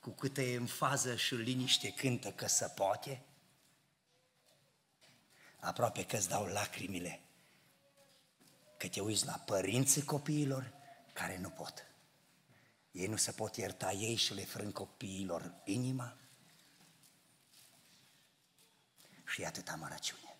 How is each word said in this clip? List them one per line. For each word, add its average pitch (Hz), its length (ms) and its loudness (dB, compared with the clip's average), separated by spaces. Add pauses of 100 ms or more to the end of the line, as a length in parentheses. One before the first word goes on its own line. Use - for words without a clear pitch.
cu - 80 -8
câtă 135 320 -2
e 123 140 2
în 120 100 0
fază 127 500 2
și - 200 2
liniște 123 560 2
cântă 120 400 0
că - 160 -4
se - 280 4
poate, 113 460 2 (2500)
aproape - 460 0
că-ți 107 240 0
dau 101 160 0
lacrimile, 95 760 -4 (1600)
că - 100 -4
te 92 120 -2
uiți 104 260 2
la - 60 -4
părinții 120 720 4
copiilor 139 720 0 (400)
care 90 240 -4
nu 90 120 -4
pot. - 360 -10 (1040)
Ei 92 160 -2
nu 107 80 0
se - 160 2
pot - 240 -2
ierta 95 360 -2
ei 110 240 0
și - 180 2
le 98 80 -6
frâng 104 320 -6
copiilor 95 800 -4 (100)
inima. 123 540 0 (3000)
Și - 140 -2
e 90 40 -2
atâta - 260 -6
amărăciune. - 680 -6